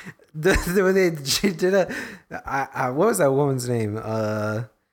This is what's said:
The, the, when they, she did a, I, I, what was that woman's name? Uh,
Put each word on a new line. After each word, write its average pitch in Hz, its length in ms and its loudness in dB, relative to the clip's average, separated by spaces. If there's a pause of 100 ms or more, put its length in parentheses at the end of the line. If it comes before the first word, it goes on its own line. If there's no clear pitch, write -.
(340)
The, 160 200 2 (200)
the, 196 120 4
when 190 100 4
they, 165 300 2
she 196 260 0
did 180 220 0
a, 190 200 2 (520)
I, 131 280 -4
I, 127 180 -2
what 160 180 2
was 226 80 0
that 143 160 4
woman's 135 340 0
name? 110 340 -2
Uh, 107 600 -2 (300)